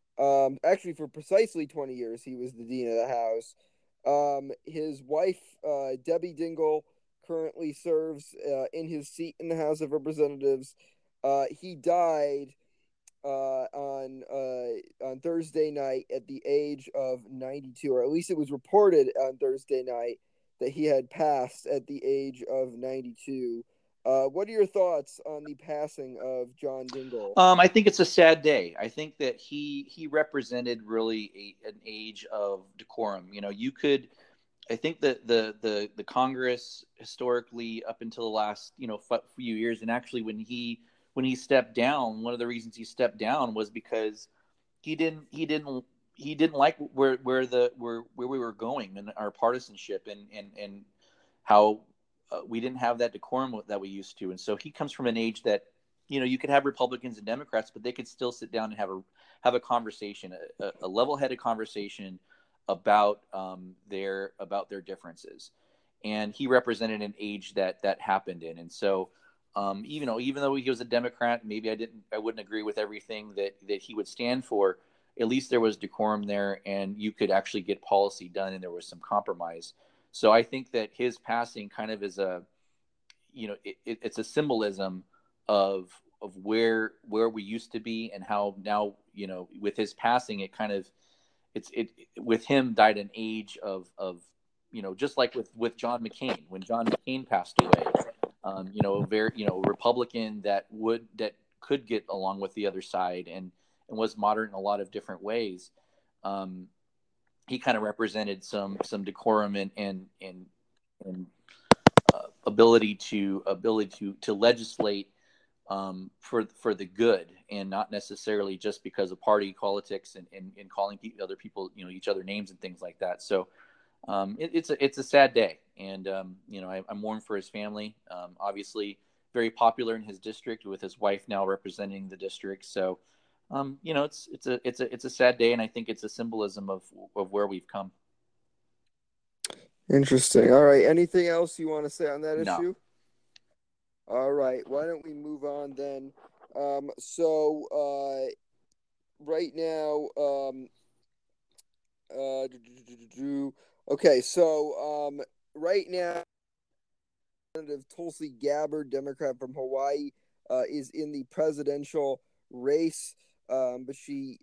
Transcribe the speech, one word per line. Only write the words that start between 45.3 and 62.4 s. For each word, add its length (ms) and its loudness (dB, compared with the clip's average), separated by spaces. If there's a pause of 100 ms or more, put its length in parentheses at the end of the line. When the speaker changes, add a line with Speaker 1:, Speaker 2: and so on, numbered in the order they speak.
Speaker 2:
he 160 -6
didn't, 380 -4 (300)
he 200 -10
didn't 220 4
like 220 6
where, 440 4
where 240 2
the, 300 4
where, 260 -6 (120)
where 140 -6
we 100 -4
were 140 -4
going 440 -8
in 200 -12
our 140 -4
partisanship 800 -2
and, 220 -16
and, 260 -14
and 240 -14 (600)
how, 380 8 (500)
uh, 160 -6
we 140 -6
didn't 180 -6
have 200 0
that 140 0
decorum 540 -6
that 140 -6
we 80 -10
used 300 -14
to. 120 -6
And 80 -10
so 180 -4
he 140 -16
comes 220 -8
from 140 -6
an 100 0
age 260 -2
that, 220 0 (440)
you 120 -2
know, 60 0
you 120 0
could 120 -4
have 140 6
Republicans 520 -2
and 100 -14
Democrats, 460 -4
but 100 -16
they 100 -4
could 140 -10
still 260 -4
sit 200 -12
down 180 -2
and 80 -10
have 120 -2
a, 100 -8 (400)
have 140 4
a 60 2
conversation, 760 -4 (260)
a, 40 -4
a, 80 -6 (100)
a 60 -6
level-headed 500 0
conversation 800 -6 (500)